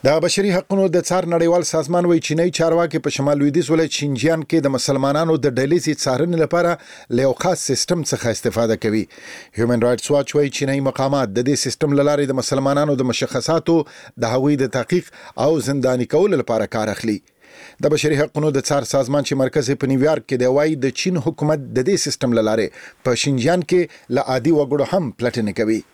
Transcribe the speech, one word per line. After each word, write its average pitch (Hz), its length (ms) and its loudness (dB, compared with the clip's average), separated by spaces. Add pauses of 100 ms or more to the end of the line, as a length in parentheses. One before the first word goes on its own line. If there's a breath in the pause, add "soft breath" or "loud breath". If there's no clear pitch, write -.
د 151 140 4
بشري 185 340 0
حقونو 190 340 0
د 170 140 2
څار 180 240 -2
نړیوال 170 380 2
سازمان 175 420 0
وایي 170 140 4
چینی 165 300 0
چارواکي 165 500 0
په 147 100 -4
شمال 143 300 0
لویدیځ 143 320 2
ولایت 160 200 2
شینجیان 147 500 0
کې 160 180 0
د 139 80 0
مسلمانانو 139 720 0
د 131 180 0
ډلهییزې 147 380 0 (100)
څارنې 160 360 0
لپاره 170 380 2 (340 loud breath)
له 120 100 2
یو 135 120 4
خاص 175 260 -2
سیستم 147 440 -2
څخه 123 240 -4
استفاده 113 480 0
کوي. 107 320 -2 (460 loud breath)
هیومن 117 280 0
رایټس 123 300 0
واچ 143 240 0
وایي 147 140 2
چینی 139 300 -2
مقامات 135 500 0
د 123 180 0
دې 147 60 2
سیستم 143 400 -2
له 143 100 4
لارې 143 240 2
د 135 40 -4
مسلمانانو 139 640 0
د 127 60 -2
مشخصاتو 151 840 0 (340 loud breath)
د 117 60 0
هغوی 135 300 2
د 135 120 0
تحقیق 131 360 -2 (340 loud breath)
او 151 220 2
زنداني 127 460 0
کولو 175 320 2
لپاره 113 280 -2
کار 107 220 -4
اخلي. 104 340 -4 (600 loud breath)
د 151 60 0
بشري 147 320 2
حقونو 151 320 0
د 135 80 0
څار 143 240 0
سازمان 135 400 0
چې 143 100 -4
مرکز 135 360 0
یې 143 60 0
په 139 120 -4
نیویارک 135 400 2
کې 135 80 -2
دی، 123 100 0
وایي 147 300 2
د 135 140 -2
چین 180 280 -2
حکومت 151 420 -2
د 127 300 -2
دې 202 60 2
سیستم 131 380 -2
له 113 80 4
لارې 110 260 0 (360 loud breath)
په 123 120 0
شینجیان 147 460 0
کې 175 260 0 (220 loud breath)
له 131 120 0
عادي 131 300 0
وګړو 143 420 2
هم 165 260 -2
پلټنې 113 320 -2
کوي. 107 300 0 (120)